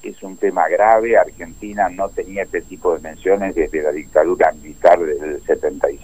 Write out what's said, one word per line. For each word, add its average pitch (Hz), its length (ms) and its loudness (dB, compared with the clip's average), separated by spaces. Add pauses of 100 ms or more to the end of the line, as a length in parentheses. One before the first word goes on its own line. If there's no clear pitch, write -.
es - 220 -14
un 95 140 -14
tema 92 320 0
grave. 110 480 4
Argentina 92 720 -2
no 95 180 -6
tenía 95 360 -8
este 87 180 -6
tipo 90 320 -4
de 78 80 -4
menciones 92 520 -2
desde 78 300 -2
la 76 80 -2
dictadura 78 640 0
militar 85 480 2
desde 76 260 -4
el 73 160 -8
setenta 73 480 -2
y 69 120 -12